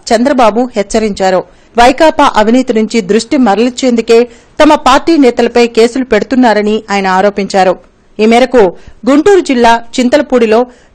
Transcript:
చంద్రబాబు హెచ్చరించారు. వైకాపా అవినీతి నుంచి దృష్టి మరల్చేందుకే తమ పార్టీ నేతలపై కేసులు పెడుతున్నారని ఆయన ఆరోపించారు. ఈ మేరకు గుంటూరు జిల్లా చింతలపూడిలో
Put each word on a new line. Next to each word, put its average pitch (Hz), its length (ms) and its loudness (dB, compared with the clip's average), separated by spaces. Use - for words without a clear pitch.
చంద్రబాబు 247 640 0
హెచ్చరించారు. 202 680 -2
వైకాపా 285 580 2
అవినీతి 240 360 0
నుంచి 220 280 -2
దృష్టి 214 360 -2
మరల్చేందుకే 233 880 0
తమ 302 120 4
పార్టీ 294 420 0
నేతలపై 240 500 0
కేసులు 233 380 -2
పెడుతున్నారని 220 840 -2
ఆయన 196 160 -4
ఆరోపించారు. 190 840 -2
ఈ 220 60 2
మేరకు 247 320 2
గుంటూరు 349 300 2
జిల్లా 233 440 0
చింతలపూడిలో 247 640 0